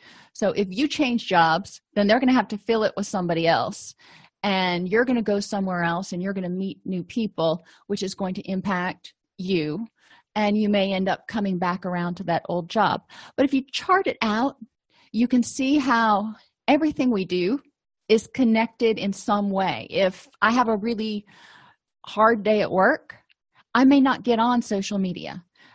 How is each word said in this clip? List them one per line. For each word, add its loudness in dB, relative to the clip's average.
So 0
if -2
you 0
change 0
jobs, 2
then 2
they're 4
gonna 4
have 2
to -6
fill 0
it 0
with -6
somebody 0
else. 0
And 0
you're 2
gonna 0
go 0
somewhere -4
else -2
and -6
you're -4
gonna -6
meet -6
new -4
people, -4
which -6
is -6
going -6
to -8
impact -6
you. -4
And 0
you 0
may 0
end -2
up -4
coming -4
back -4
around -4
to -12
that -2
old -4
job. 0
But 4
if -2
you 0
chart 0
it -4
out, -2
you 0
can 2
see 0
how 2
everything 2
we 0
do 0
is 4
connected 0
in -4
some -2
way. -2
If 0
I 4
have 2
a 0
really -4
hard 2
day 2
at -2
work, 2
I 6
may 8
not 2
get 2
on 2
social -4
media. -6